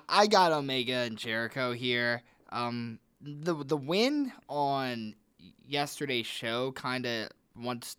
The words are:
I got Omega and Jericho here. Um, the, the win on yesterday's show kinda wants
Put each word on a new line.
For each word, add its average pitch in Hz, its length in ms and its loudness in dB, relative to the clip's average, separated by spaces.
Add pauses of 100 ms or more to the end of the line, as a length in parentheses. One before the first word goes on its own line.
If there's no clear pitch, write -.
I 202 200 6
got 190 240 8
Omega 135 420 2
and 120 240 -2
Jericho 117 560 -2
here. 120 500 0 (260)
Um, 120 500 -4 (220)
the, 147 340 -4
the 147 220 -2
win 226 540 0 (180)
on 131 680 -2 (500)
yesterday's 139 600 -2
show 123 460 -4
kinda 127 580 -4 (260)
wants 120 440 -10